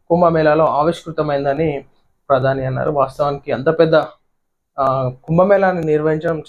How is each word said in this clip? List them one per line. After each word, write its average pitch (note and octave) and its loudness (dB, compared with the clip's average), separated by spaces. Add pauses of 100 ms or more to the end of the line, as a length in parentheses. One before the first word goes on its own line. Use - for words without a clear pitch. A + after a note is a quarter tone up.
కుంభమేళాలో D#3+ 2
ఆవిష్కృతమైందని D3 -2 (440)
ప్రధాని C3+ 0
అన్నారు. C3 -2
వాస్తవానికి C#3+ -2
అంత B2+ -2
పెద్ద, D#3+ 2 (840)
ఆ, C3 -2 (120)
కుంభమేళాన్ని F#3 2
నిర్వహించడం D#3 -2